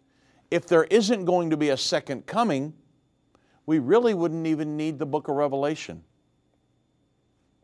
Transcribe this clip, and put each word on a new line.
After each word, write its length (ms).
If 160
there 180
isn't 420
going 240
to 80
be 100
a 80
second 500
coming, 460
we 140
really 340
wouldn't 320
even 320
need 200
the 60
book 240
of 80
Revelation. 640